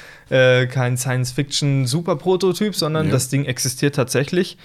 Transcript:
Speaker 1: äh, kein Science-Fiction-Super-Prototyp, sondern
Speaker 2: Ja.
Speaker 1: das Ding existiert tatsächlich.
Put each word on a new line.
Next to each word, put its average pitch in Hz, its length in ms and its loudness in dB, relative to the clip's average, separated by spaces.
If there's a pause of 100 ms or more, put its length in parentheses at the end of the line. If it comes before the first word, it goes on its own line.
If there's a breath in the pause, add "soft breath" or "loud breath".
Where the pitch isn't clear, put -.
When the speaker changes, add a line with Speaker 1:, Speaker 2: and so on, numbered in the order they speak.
(300 loud breath)
Speaker 1:
äh, 127 380 4
kein 123 300 -2
Science-Fiction-Super-Prototyp, 151 1800 0
sondern 156 320 0
Speaker 2:
Ja. 147 40 0
Speaker 1:
das 127 180 0
Ding 143 160 0
existiert 135 500 -2
tatsächlich. 143 680 -2